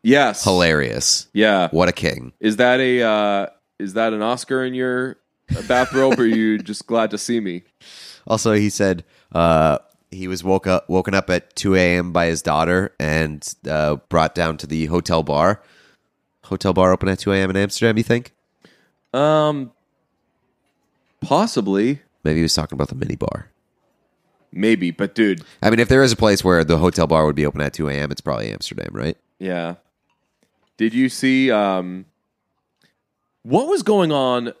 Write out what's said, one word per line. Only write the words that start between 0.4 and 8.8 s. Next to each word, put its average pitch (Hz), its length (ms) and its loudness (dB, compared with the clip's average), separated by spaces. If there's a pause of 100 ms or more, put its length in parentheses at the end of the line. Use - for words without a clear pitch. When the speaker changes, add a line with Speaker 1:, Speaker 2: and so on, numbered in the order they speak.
Speaker 2:
Hilarious. 80 880 2
Speaker 1:
Yeah. 101 380 4
Speaker 2:
What 87 180 4
a - 20 0
king. 62 480 -4
Speaker 1:
Is 107 180 0
that 123 220 2
a, 127 240 0
uh, 104 440 0 (300)
is 98 180 -10
that 113 180 0
an 107 80 -4
Oscar 127 420 -2
in 127 100 -6
your 127 440 -4 (500)
bathrobe, 127 500 2
or 123 60 2
are - 20 4
you 110 340 2
just - 280 -12
glad 113 240 0
to 104 60 -6
see 117 240 -4
me? 90 220 -8 (640)
Speaker 2:
Also, 110 280 0
he 104 160 2
said, 95 340 0 (300)